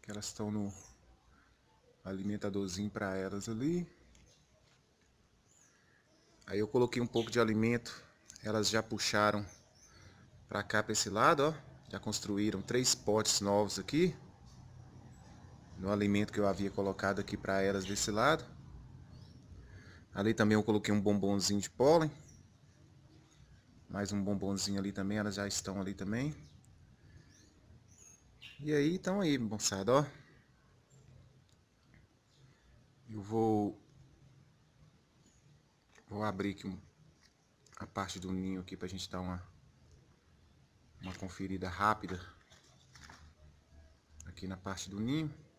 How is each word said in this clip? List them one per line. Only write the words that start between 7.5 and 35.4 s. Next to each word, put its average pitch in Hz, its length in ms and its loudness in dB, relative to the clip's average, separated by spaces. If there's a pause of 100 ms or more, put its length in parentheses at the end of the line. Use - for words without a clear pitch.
elas 107 280 2
já 110 120 2
puxaram 104 640 2 (1040)
pra 101 140 -4
cá, 107 200 2
pra 107 120 -4
esse 104 160 -2
lado, 131 300 4
ó. 151 140 2 (360)
Já 98 100 -8
construíram 104 640 -2
três 123 320 0
potes - 480 2
novos 101 360 2
aqui, 156 380 2 (1600)
no 95 160 0
alimento 101 400 4
que - 80 -2
eu 101 80 4
havia 95 220 0
colocado 98 480 0
aqui 101 180 -4
pra 98 240 0
elas 98 240 2
desse 101 260 -2
lado. 135 320 4 (1700)
Ali 104 180 2
também 107 220 4
eu 107 80 6
coloquei 104 320 2
um 104 60 4
bombonzinho 101 600 2
de - 80 -8
pólen. 156 420 6 (1800)
Mais 98 260 -6
um 101 120 -2
bombonzinho 98 540 -2
ali 98 140 -4
também, 101 260 -2
elas 104 160 -2
já 101 120 -4
estão 98 320 -4
ali 98 140 -4
também. 117 420 -4 (2250)
E 151 140 -2
aí, 151 220 4
então 185 260 0
aí, 151 160 4
moçada, 104 560 0
ó. 147 140 8 (3000)
Eu 107 100 -10
vou, 107 580 2 (2250)